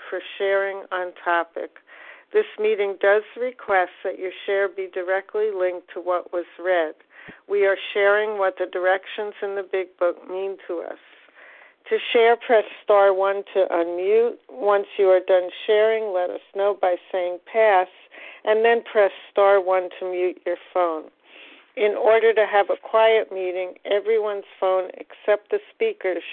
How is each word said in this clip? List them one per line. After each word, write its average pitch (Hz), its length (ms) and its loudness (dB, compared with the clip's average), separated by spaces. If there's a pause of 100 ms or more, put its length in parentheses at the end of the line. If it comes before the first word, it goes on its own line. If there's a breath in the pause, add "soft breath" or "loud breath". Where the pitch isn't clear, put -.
for 185 100 -6 (180)
sharing 196 540 -2
on 180 200 -6 (120)
topic. 170 480 -4 (600 loud breath)
This 208 140 2 (120)
meeting 208 440 -2
does 202 220 2 (160)
request 208 520 -2 (140)
that 185 120 -6
your 185 140 -8 (140)
share 196 240 0
be 190 240 -10
directly 190 580 -4
linked 180 420 -4
to 190 60 -10
what 175 320 -4
was 175 140 -6 (180)
read. 170 300 0 (560 loud breath)
We 202 160 2
are 196 120 2 (160)
sharing 208 440 2
what 190 200 -2
the 180 140 -4
directions 190 720 -4
in 196 140 -6
the 196 140 -8
Big 185 280 -6
Book 175 180 0 (140)
mean 190 280 -8 (100)
to 175 120 -6
us. - 200 -12 (920 soft breath)
To 220 80 0 (160)
share, 233 240 6
press 226 260 2 (220)
star 196 280 6
one 196 300 -2 (100)
to 190 160 2
unmute. 185 680 0 (120)
Once 202 380 0 (100)
you 196 100 4
are 185 120 6
done 180 300 2 (180)
sharing, 220 460 2
let 180 160 -2
us 202 120 -10 (140)
know 196 260 -2
by 180 140 0 (160)
saying 180 280 -6 (120)
"pass," 208 360 4 (580 loud breath)
and 220 180 2
then 233 260 4
press 196 220 2 (180)
star 202 300 4
one 185 300 0 (100)
to 185 100 -8
mute 180 360 -4
your 175 100 -4 (180)
phone. 165 300 -2 (720 loud breath)
In 208 260 0
order 226 320 4
to 208 160 2
have 202 200 2
a 190 120 -2
quiet 220 520 2
meeting, 180 400 -6 (100)
everyone's 208 640 -2 (120)
phone 185 360 0
except - 580 -4
the 208 80 -2 (160)
speaker's 185 580 -4